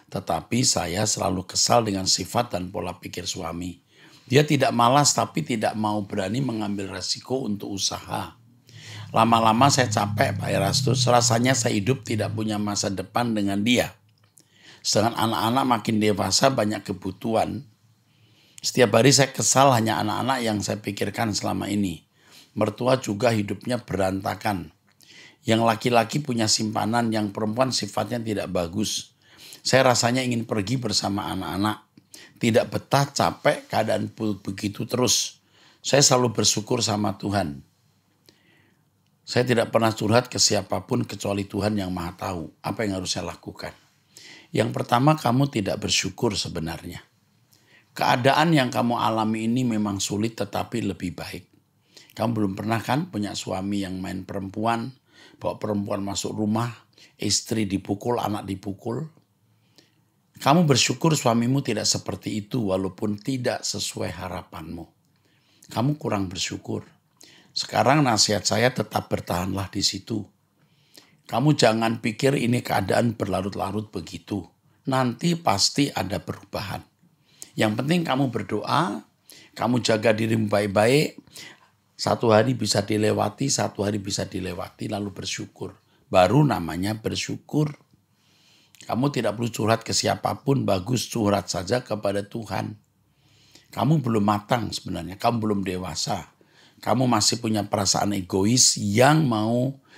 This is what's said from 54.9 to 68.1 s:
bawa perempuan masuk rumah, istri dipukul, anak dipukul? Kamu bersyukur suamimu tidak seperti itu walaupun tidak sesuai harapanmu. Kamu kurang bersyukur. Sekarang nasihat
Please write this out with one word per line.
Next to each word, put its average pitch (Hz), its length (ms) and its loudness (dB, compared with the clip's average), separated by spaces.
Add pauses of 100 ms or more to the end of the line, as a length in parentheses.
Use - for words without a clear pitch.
bawa - 240 -6
perempuan 101 400 -2
masuk 98 320 -6
rumah, 110 400 0 (400)
istri 107 560 -2
dipukul, 104 480 -2
anak 101 320 -4
dipukul? 104 560 -8 (1300)
Kamu 160 320 4
bersyukur 139 480 2
suamimu 120 480 2
tidak 107 240 -2
seperti 104 560 -4
itu 101 320 -2
walaupun 95 400 -2
tidak 120 480 -4
sesuai 101 480 -6
harapanmu. 85 800 -12 (800)
Kamu 131 240 0
kurang 107 320 -2
bersyukur. 101 560 -6 (720)
Sekarang 120 480 2
nasihat 107 400 2